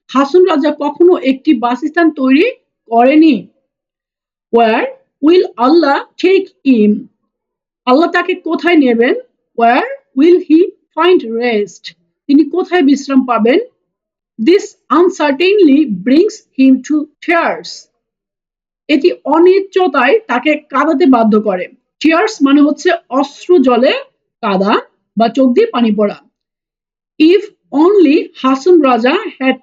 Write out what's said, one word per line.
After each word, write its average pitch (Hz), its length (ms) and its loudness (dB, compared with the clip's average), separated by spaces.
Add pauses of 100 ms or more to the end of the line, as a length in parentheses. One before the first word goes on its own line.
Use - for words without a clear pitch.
"হাসন 277 360 0
রাজা 311 340 0
কখনো 320 380 0
একটি 269 360 -2
বাসস্থান 254 580 -2
তৈরি 269 340 0 (440)
করেনি।" 269 460 4 (1160)
"Where 226 320 0 (380)
will 359 220 2 (120)
Allah 277 400 0 (200)
take 381 300 0 (160)
him?" 220 280 2 (960)
"আল্লাহ 311 240 2
তাকে 359 240 -4
কোথায় 339 420 -2
নেবেন?" 247 380 2 (420)
"Where 254 320 0 (280)
will 349 220 4
he 311 200 2 (300)
find 339 300 0 (160)
rest?" 226 480 -6 (460)
"তিনি 285 200 4
কোথায় 359 340 -2
বিশ্রাম 269 420 0
পাবেন?" 240 340 0 (800)
"This 330 260 0 (240)
uncertainly 330 880 0 (240)
brings 294 320 0 (180)
him 262 280 2
to 294 140 -6 (260)
tears।" 240 480 -4 (1200)
"এটি 311 200 2 (160)
অনিশ্চয়তায় 359 880 0 (120)
তাকে 247 240 -2 (180)
কাঁদাতে 294 360 0
বাধ্য 226 360 2
করে।" 185 240 -4 (340)
টিয়ার্স 330 420 -2
মানে 285 200 2
হচ্ছে 302 280 0 (200)
অশ্রু - 480 -2
জলে 247 360 2 (500)
কাদা 196 300 -2 (440)
বা 226 120 2
চোখ 262 240 0
দিয়ে 440 140 2
পানি 240 280 -2
পড়া। 202 220 -4 (1000)
"If 339 220 4 (340)
only 330 420 2 (180)
হাসন 269 460 0
রাজা 254 340 0 (180)
had 262 300 -4